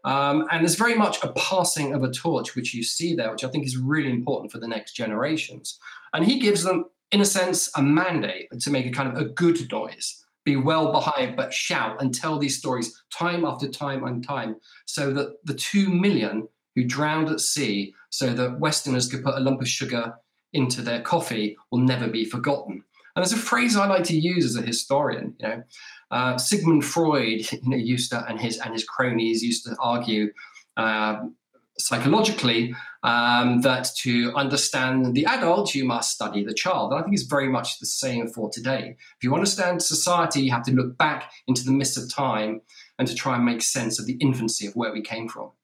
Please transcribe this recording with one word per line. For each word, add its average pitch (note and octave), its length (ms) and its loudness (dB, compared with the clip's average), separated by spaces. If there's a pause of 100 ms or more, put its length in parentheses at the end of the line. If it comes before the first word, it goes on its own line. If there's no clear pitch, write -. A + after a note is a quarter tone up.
Um, C#3+ 460 2
and E3 120 2
there's E3 140 4
very A#3 180 4
much G#3 280 2
a D#3 100 -2
passing D#3+ 600 2
of C#3 100 2
a B2+ 80 2
torch, - 440 -2
which B2+ 200 -4
you A#2 80 -4
see - 320 -2
there, A2+ 160 -2
which A2 140 -6
I C3 40 -2
think C#3 180 -2
is B2+ 100 -4
really C3+ 340 2
important A#2+ 420 -2
for A#2 60 -12
the A2+ 100 -10
next A2 240 -6
generations. A#2+ 880 -4 (340)
And D#3 120 2
he B3+ 140 4
gives G3+ 240 4
them, F3+ 220 2 (260)
in G3+ 100 4
a G3+ 60 6
sense, F3+ 500 0
a C#3+ 60 2
mandate C#3+ 640 2 (120)
to D3 100 -2
make B2+ 160 2
a B2 40 -2
kind C3+ 180 -2
of B2 120 -4
a C#3 80 -2
good E3+ 420 2
noise, - 540 -8 (200)
be C#3+ 120 4
well D#3 360 2
behaved, C#3 440 0
but - 160 -4
shout A2+ 480 -2
and C3 140 0
tell D#3 240 -2
these C#3+ 200 -2
stories A#2+ 440 -6 (100)
time E3+ 320 -2
after C#3 240 -4
time C3+ 360 -6
and B2 220 -6
time, A2+ 300 -6 (300)
so C#3 260 -2
that C#3 320 -4
the D3+ 100 -4
two G3 340 2
million F#3 600 2 (260)
who B2+ 100 2
drowned D3+ 440 0
at D#3 120 -2
sea, G2+ 520 -2 (180)
so B2 220 -2
that B2 280 -2
Westerners C3+ 500 0
could C3 140 -6
put C#3 100 0
a C#3 60 -4
lump C3 200 2
of B2+ 80 -2
sugar A#2 460 -4 (380)
into B2+ 280 0
their A#2 220 -4
coffee, - 540 -2 (140)
will B2+ 100 2
never B2+ 280 2
be A2 160 -2
forgotten. - 600 -4 (300)
And F3+ 100 2
there's F#3 80 0
a A3 40 0
phrase A#3 400 2
I G3+ 100 4
like F#3 180 4
to E3 120 0
use E3 300 2
as A#2 100 0
a G#2+ 80 -2
historian, - 760 -2
you G#2+ 80 -4
know, A#2 140 -6 (480)
uh, B2+ 280 0
Sigmund D#3+ 460 4
Freud, C3 680 0
you B2 160 -4
know, C3 80 2
used B2 360 0
to, A#2+ 140 -4
and A2+ 140 -6
his, A2+ 180 -4
and A2 140 -6
his A2+ 120 -4
cronies A2+ 580 0
used A#2+ 240 -2
to A#2+ 120 -8
argue, A#2+ 540 0 (460)
uh, G#2+ 380 0 (640)
psychologically, B2+ 960 2 (280)
um, A#2+ 600 4
that B2+ 340 2
to A#2+ 380 0
understand C3 800 2
the D3 120 4
adult, G3 480 2
you C3+ 100 0
must A#2 280 0
study G2+ 320 -2
the G#2+ 100 -6
child. - 380 0
And D#3 80 0
I - 20 -4
think G3 120 2
it's C#3 100 0
very C3+ 240 0
much - 300 -2
the - 80 -10
same A#2+ 420 -2
for A2 220 -6
today. A#2+ 460 -4 (200)
If - 60 -10
you B2+ 120 2
understand F3+ 480 0
society, E3 600 0
you C3+ 100 2
have A#2+ 120 -2
to C3+ 80 0
look B2+ 240 2
back D3+ 340 0 (160)
into B2 180 0
the C3 80 2
mists C#3 240 0
of B2 140 -8
time A2 520 -2 (360)
and C3 80 2
to - 80 -4
try B2+ 220 -2
and A#2+ 80 4
make A#2 180 2
sense A2+ 360 -2
of - 80 -6
the B2+ 80 -2
infancy A#2+ 520 0
of G2+ 100 -8
where A2+ 160 -2
we G#2+ 100 -8
came A2+ 260 -8
from. - 220 -12 (140)